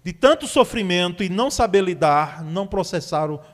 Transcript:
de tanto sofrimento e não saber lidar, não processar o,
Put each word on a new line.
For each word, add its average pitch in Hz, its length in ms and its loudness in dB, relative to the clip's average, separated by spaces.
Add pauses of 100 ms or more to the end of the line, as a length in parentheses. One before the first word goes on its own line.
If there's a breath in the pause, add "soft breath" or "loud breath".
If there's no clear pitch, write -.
de 175 80 -8
tanto 285 340 2
sofrimento 180 800 0
e 185 40 -2
não 214 220 0
saber 196 320 2
lidar, 156 640 0
não 170 200 -4
processar 170 640 -4
o, 147 120 -8 (120)